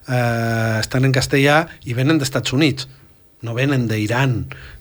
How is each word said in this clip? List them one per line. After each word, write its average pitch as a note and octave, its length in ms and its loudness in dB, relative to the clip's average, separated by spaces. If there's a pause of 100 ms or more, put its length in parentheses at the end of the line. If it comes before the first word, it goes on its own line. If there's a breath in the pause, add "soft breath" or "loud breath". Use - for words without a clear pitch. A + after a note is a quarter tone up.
eh, A#2 720 0
estan C3 260 0
en C3 80 2
castellà C#3+ 460 4 (260 loud breath)
i B2 80 -4
venen D3+ 240 2
d'Estats C3 380 -4
Units. C3+ 320 0 (580 loud breath)
No A#2 80 -6
venen C3 320 0
d'Iran A2 540 0 (400 loud breath)